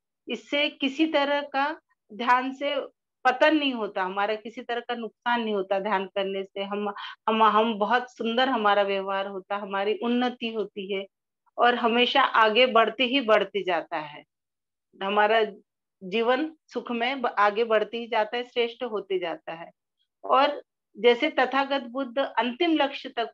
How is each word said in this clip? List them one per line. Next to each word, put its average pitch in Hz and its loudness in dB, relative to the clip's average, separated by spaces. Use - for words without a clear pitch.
इससे 285 -4
किसी 285 -2
तरह 285 2
का 285 -4
ध्यान 247 0
से 285 -6
पतन 302 6
नहीं 277 0
होता, 208 -4
हमारा 202 -2
किसी 220 -12
तरह 240 -6
का 240 -6
नुकसान 233 -4
नहीं 220 -2
होता। 196 -2
ध्यान 190 -2
करने 196 -4
से 196 -10
हम, 202 -4
हम, 220 2
हम 220 4
बहुत 208 -2
सुंदर 233 0
हमारा 208 2
व्यवहार 196 -2
होता, 196 -8
हमारी 202 -4
उन्नति 240 -2
होती 202 -8
है 196 -6
और 240 4
हमेशा 240 4
आगे 226 4
बढ़ते 226 2
ही 254 0
बढ़ते 202 2
जाता 170 -4
है। 151 -12
हमारा 208 4
जीवन 233 0
सुख 240 -8
में 240 -4
ब-, 240 0
आगे 208 2
बढ़ते 220 0
ही 233 -8
जाता 220 -2
है, 247 -4
श्रेष्ठ 233 -4
होते 196 -4
जाता 165 -8
है। 165 -16
और 285 2
जैसे 240 4
तथागत 269 0
बुद्ध 247 -6
अंतिम 262 0
लक्ष्य 277 0
तक 226 -6